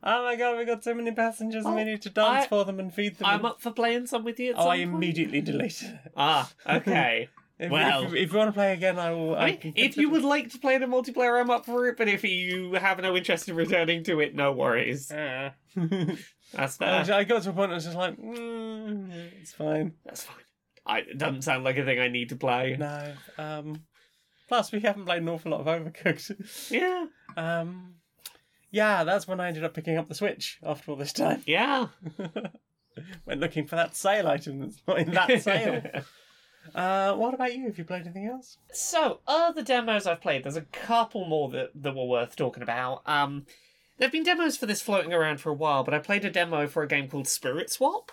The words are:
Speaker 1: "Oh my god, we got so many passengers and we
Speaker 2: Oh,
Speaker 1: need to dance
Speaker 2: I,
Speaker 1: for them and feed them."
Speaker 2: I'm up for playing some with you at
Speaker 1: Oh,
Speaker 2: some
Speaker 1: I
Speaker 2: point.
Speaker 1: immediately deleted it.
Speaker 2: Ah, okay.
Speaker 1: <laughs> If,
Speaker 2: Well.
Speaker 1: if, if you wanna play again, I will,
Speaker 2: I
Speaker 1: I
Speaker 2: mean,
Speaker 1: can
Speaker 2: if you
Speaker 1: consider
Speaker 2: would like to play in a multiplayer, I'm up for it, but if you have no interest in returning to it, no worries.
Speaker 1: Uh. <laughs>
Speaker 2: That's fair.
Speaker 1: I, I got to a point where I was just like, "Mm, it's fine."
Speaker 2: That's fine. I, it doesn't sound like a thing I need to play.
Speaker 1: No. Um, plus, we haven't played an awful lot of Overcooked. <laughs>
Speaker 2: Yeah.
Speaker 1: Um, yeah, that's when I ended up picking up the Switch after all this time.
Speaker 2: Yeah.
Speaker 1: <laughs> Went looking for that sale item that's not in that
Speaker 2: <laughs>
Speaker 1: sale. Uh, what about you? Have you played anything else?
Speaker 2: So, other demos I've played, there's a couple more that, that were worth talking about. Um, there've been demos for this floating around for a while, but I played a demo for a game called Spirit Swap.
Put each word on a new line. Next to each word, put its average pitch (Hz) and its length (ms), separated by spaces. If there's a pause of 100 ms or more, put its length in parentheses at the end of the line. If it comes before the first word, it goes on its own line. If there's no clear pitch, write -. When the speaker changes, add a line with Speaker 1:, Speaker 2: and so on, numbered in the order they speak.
Speaker 1:
"Oh 240 220
my 240 120
god, 240 220
we 233 60
got 226 200
so 233 100
many 233 180
passengers 220 520
and 214 120
we 214 60
Speaker 2:
Oh, - 20
Speaker 1:
need 214 180
to 202 80
dance 233 360
Speaker 2:
I, - 20
Speaker 1:
for 208 160
them 190 160
and 185 120
feed 208 260
them." 208 100
Speaker 2:
I'm 208 180
up - 140
for 240 100
playing 240 380
some 226 160
with 226 160
you 247 100
at 240 80
Speaker 1:
Oh, 165 40
Speaker 2:
some 175 100
Speaker 1:
I 180 120
Speaker 2:
point. 175 120
Speaker 1:
immediately 165 440
deleted - 500
it. - 260
Speaker 2:
Ah, 143 340 (180)
okay. 143 680
Speaker 1:
<laughs> - 40 (200)
If, 175 120
Speaker 2:
Well. 147 320
Speaker 1:
if, 175 120
if 160 180
you 202 60
wanna 214 140
play 202 220
again, 185 240
I 170 140
will, 165 220
Speaker 2:
I 151 40
Speaker 1:
I 226 80
Speaker 2:
mean, 359 120
Speaker 1:
can 160 180
Speaker 2:
if - 20
you 233 100
Speaker 1:
consider 294 220
Speaker 2:
would 294 140
like 285 260
to - 80
play 262 160
in 262 80
a 262 40
multiplayer, 247 540
I'm 240 80
up 240 160
for 247 240
it, 233 80
but 226 100
if 196 160
you 180 520
have 185 260
no 185 160
interest 180 320
in 170 80
returning 165 480
to 165 160
it, 147 140
no 139 180
worries. 123 580
Speaker 1:
Uh. 139 420 (220)
<laughs> - 0 (800)
Speaker 2:
That's 135 240
fair. 185 340
Speaker 1:
I, 202 100
I 220 40
got 208 200
to 190 40
a 190 60
point 190 160
where - 0
I 175 60
was 160 100
just 170 100
like, 180 240
"Mm, 220 880 (300)
it's 156 140
fine." 156 400 (100)
Speaker 2:
That's - 200
fine. - 120 (480)
I, 107 140
it - 180
doesn't 139 280
sound 131 200
like 131 140
a 139 80
thing 131 120
I 127 100
need 123 200
to 131 80
play. 127 420
Speaker 1:
No. 147 360 (240)
Um, 151 460 (640)
plus, 240 220
we 208 100
haven't 202 260
played 175 160
an 165 80
awful 160 220
lot 143 100
of 139 40
Overcooked. 165 1040
<laughs> - 0
Speaker 2:
Yeah. 359 360 (320)
Speaker 1:
Um, 170 560 (760)
yeah, 208 320
that's 180 240
when 185 140
I 180 80
ended 160 160
up 156 80
picking 160 240
up 165 120
the - 60
Switch - 480
after 147 280
all 139 80
this 143 160
time. - 320
Speaker 2:
Yeah. 240 400 (680)
Speaker 1:
<laughs> - 720
Went - 160
looking 160 260
for 165 100
that 170 200
sale 196 320
item 143 320
that's - 260
not 185 120
in 165 140
that 185 300
Speaker 2:
<laughs> - 0
Speaker 1:
sale. 226 400 (920)
Uh, 190 400
what 220 180
about 254 220
you? 262 120
Have 208 120
you 170 60
played 180 180
anything 185 240
else? 254 320 (140)
Speaker 2:
So, - 560
other 320 340
demos 226 420
I've 170 160
played, 143 240
there's 139 120
a 160 60
couple 226 600
more 156 260
that, 127 260
that 139 180
were 131 120
worth 123 280
talking 123 300
about. 123 420
Um, 143 400 (520)
there've 254 120
been 320 140
demos 330 320
for 247 100
this 202 160
floating 180 300
around 156 280
for 160 100
a 151 40
while, 143 300
but 143 100
I 151 60
played 202 240
a 202 60
demo 170 360
for 151 160
a 147 60
game 143 180
called 135 220
Spirit - 420
Swap. 320 420